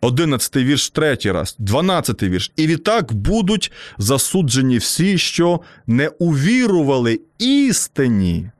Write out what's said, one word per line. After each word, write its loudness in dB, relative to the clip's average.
Одинадцятий 0
вірш, 0
третій 0
раз. -4
Дванадцятий 0
вірш. -4
«І 0
відтак 0
будуть -2
засуджені 0
всі, 0
що 0
не 2
увірували 2
істині 0